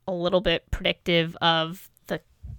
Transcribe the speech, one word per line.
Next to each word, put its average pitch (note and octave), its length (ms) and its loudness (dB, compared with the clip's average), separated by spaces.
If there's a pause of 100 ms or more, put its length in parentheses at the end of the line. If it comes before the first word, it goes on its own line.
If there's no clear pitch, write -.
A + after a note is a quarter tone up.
a F#3+ 40 -4
little F3 280 2
bit E3+ 320 0
predictive E3+ 680 0
of E3 500 0 (180)
the D#3+ 120 -4 (380)